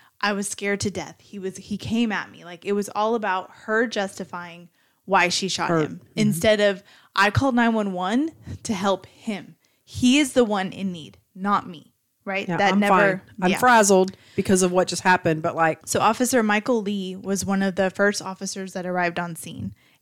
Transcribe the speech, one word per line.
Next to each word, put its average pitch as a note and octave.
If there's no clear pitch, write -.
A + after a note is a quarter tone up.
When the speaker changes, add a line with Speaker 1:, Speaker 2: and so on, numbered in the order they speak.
Speaker 1:
I G#3
was G3+
scared G3+
to G#3
death. E3
He -
was, F#3+
he G3
came A3+
at F3+
me. E3
Like, F3
it G3+
was G3+
all A3
about F#3+
her A3
justifying F3
why F3+
she -
shot E3+
Speaker 2:
Her, E3
Speaker 1:
him D#3
Speaker 2:
mm-hmm. -
Speaker 1:
instead G#3+
of, G3+
"I G3+
called C4
nine A#3
one G#3
one G#3
to A#3
help F#3+
him. -
He B3+
is C4+
the B3+
one G3+
in F#3+
need, F3
not G3
me." E3
Right? G3
Speaker 2:
Yeah, F3
Speaker 1:
That G3+
Speaker 2:
I'm G3
Speaker 1:
never, G3+
Speaker 2:
fine. F#3+
I'm F#3
Speaker 1:
yeah. F#3
Speaker 2:
frazzled G3
because F#3+
of F3+
what F3+
just -
happened, F3
but, D#3+
like, D#3+
Speaker 1:
So -
Officer A#3
Michael G#3+
Lee F#3+
was F#3+
one F#3+
of F#3+
the F#3+
first G3+
officers F#3+
that F3+
arrived F3+
on F3
scene, -